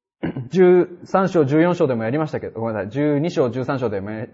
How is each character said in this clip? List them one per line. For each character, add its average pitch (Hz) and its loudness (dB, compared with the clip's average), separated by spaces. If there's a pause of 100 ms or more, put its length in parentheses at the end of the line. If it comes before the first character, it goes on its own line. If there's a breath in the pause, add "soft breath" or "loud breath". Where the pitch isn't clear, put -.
(220)
<clears throat> 135 -8
十 180 4
三 190 0
章、 165 2
十 143 2
四 175 4
章 175 0
で 127 0
も 113 -4
や 110 -2
り 135 -2
ま 156 -2
し - -8
た 120 -6
け 98 -8
ど、 110 -10
ご 113 -4
め 110 -4
ん - -6
な 101 -4
さ 92 -8
い、 107 -12
十 147 0
二 165 -2
章、 151 0
十 127 -6
三 139 -4
章 120 -2
で 101 -4
も 101 -10
や 110 -10